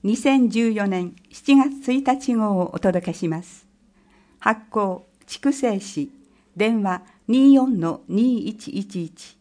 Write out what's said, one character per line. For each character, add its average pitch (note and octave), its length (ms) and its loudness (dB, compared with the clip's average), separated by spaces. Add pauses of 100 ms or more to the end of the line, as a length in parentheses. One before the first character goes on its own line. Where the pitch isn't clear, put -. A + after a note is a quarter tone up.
二 G#3 140 0
千 C4 340 2
十 A3+ 220 0
四 G3+ 160 -2
年 F3+ 260 -4 (160)
七 - 280 2
月 C4+ 340 0
一 C4+ 180 0
日 C4 260 -2
号 G#3+ 180 0
を F3+ 200 0
お - 60 -8
届 F3+ 280 0
け E3+ 60 -6
し E3+ 140 -6
ま D#3+ 160 -6
す。 - 240 -20 (720)
発 A3 220 -2 (100)
行、 F#3+ 340 -4 (200)
筑 - 260 -4
西 A3+ 300 -2
市、 C#3+ 280 -8 (460)
電 A3 280 0
話 F#3 180 -4 (260)
二 C4+ 260 6
四 C4 280 4
の E3 260 -4
二 A3+ 400 0
一 - 240 -12
一 G3 320 -8
一。 - 380 -18